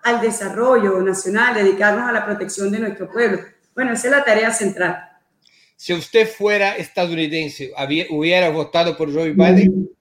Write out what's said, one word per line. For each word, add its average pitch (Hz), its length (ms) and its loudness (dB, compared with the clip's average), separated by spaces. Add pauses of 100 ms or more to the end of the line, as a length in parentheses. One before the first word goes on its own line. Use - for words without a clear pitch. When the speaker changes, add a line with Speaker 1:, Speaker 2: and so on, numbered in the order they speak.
Speaker 1:
al 233 160 0
desarrollo 214 800 0
nacional, 196 520 0
dedicarnos 208 560 2
a - 20 -2
la 226 140 -2
protección 202 460 -6
de 220 80 -2
nuestro 202 280 -6
pueblo. 220 320 0 (360)
Bueno, 247 180 -2
esa 247 140 -4
es 262 40 2
la 277 120 4
tarea 220 280 2
central. - 580 -4 (680)
Speaker 2:
Si - 180 -6
usted 220 340 2
fuera 202 480 0
estadounidense, 160 1000 -4
había, 147 320 -2
¿hubiera 165 400 2
votado 165 480 0
por 151 160 -4
Joe 160 180 -2
Biden? 190 580 4 (120)